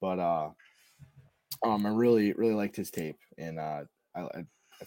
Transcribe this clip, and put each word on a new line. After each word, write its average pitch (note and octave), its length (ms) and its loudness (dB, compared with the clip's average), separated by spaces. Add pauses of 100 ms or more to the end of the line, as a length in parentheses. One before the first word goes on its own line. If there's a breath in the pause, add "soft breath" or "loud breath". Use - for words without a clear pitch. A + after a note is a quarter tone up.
but, F#2 180 -2
uh, E2 320 0 (1120)
um, G#2+ 240 2
I G#2+ 40 2
really, A2 420 6
really A2+ 220 2
liked G2+ 220 -2
his G2 140 -6
tape, D#2+ 280 -8 (180)
and, E2 220 -10
uh, D2+ 260 -6 (300)
I, F2+ 60 -8
I, E2+ 240 -10 (360)
I - 60 -14